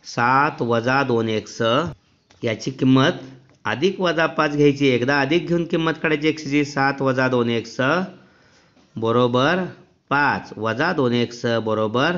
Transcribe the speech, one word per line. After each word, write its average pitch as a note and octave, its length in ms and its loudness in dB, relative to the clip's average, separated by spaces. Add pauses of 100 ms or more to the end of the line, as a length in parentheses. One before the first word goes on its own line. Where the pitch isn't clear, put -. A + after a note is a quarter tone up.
सात C3+ 580 0
वजा A#2+ 420 2
दोन A#2 260 0
एक्स G#2+ 320 -4 (800)
याची A2+ 280 -4
किंमत C3 400 4 (540)
अधिक C#3 360 -2
वजा E3 240 0
पाच D#3 300 -2
घ्यायची, C#3+ 320 4
एकदा B2+ 320 2
अधिक D#3 280 0
घेऊन E3+ 180 0
किंमत E3 260 -2 (120)
काढायची D#3 240 0
एक्सची. D3 380 0
सात C#3 360 -2
वजा C3 260 0
दोन B2 220 2
एक्स A#2 320 -4 (1120)
बरोबर B2 680 2 (440)
पाच, C#3 480 0
वजा A2+ 360 -2
दोन B2+ 200 2
एक्स A#2+ 320 -2
बरोबर A2 720 0